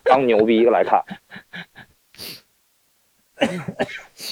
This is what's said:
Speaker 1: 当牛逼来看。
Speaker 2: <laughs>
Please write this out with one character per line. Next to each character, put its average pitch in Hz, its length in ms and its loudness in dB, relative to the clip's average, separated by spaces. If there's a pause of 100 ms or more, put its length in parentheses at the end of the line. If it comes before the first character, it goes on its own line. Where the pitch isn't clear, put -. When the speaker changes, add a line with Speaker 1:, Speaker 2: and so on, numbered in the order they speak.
Speaker 1:
当 135 220 4
牛 110 180 4
逼 113 220 4
来 101 180 2
看。 98 200 0 (2250)
Speaker 2:
<laughs> 269 100 0 (840)